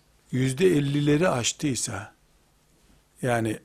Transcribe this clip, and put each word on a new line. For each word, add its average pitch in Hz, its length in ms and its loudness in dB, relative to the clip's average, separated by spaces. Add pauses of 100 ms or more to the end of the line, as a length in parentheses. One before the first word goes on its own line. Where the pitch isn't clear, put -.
(320)
yüzde 131 340 0
ellileri 147 600 2
aştıysa, 117 840 -4 (1080)
yani 117 420 0